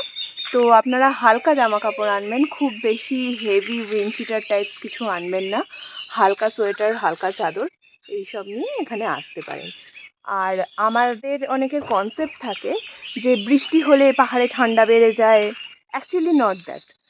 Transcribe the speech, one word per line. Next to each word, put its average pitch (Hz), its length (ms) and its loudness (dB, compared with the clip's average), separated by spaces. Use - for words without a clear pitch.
তো 240 160 4
আপনারা 254 400 6
হালকা 247 440 4
জামা 226 260 2
কাপড় 208 300 -4
আনবেন, 208 360 0
খুব 277 280 -2
বেশি 247 580 -2
হেভি 214 500 0
উইন্ড 214 240 -2
চিটার 220 340 -4
টাইপস 202 280 -2
কিছু 226 320 -8
আনবেন 180 340 -4
না, 214 200 -2
হালকা 214 400 0
সোয়েটার, 214 460 -2
হালকা 190 360 -2
চাদর 190 360 -4
এইসব 202 380 -10
নিয়ে 359 360 -8
এখানে 226 240 -6
আসতে 156 420 -8
পারেন। 151 220 -12
আর 190 420 -4
আমাদের 240 680 0
অনেকের 269 340 -2
কনসেপ্ট 226 600 -4
থাকে 233 320 -6
যে 254 120 4
বৃষ্টি 285 340 2
হলে 277 320 6
পাহাড়ে 247 340 2
ঠান্ডা 226 380 2
বেড়ে 226 260 6
যায়, 220 400 4
actually 339 440 -2
not 190 140 0
that। - 140 -12